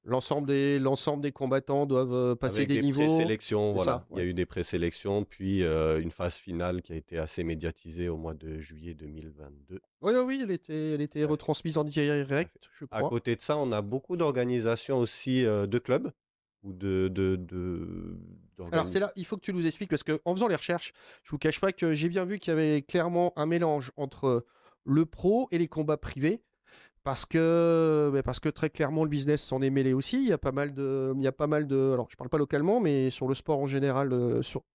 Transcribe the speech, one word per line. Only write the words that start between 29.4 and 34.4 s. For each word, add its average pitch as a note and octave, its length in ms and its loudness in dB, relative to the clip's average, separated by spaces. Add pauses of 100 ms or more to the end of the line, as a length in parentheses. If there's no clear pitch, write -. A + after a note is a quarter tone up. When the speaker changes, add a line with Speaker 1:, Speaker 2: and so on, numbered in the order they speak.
Speaker 1:
s'en C3 220 -2
est C3+ 80 4
mêlé C3+ 220 4
aussi. C3+ 240 0
Il C4+ 120 2
y G#3 40 6
a D3+ 60 2
pas C#3+ 120 -2
mal C#3 240 -2
de, C3+ 420 -2
il C3+ 60 -2
y C3+ 60 4
a C3 40 0
pas D3 140 -2
mal D3+ 220 0
de, C3+ 240 4
alors, B2 180 0
je - 60 -20
parle B2+ 120 -10
pas D#3 100 2
localement, D3+ 420 2
mais C#3 300 2
sur B2+ 180 -4
le C3+ 60 2
sport C#3+ 260 -2
en C#3 80 -2
général, C3+ 440 0
euh, A#2+ 300 2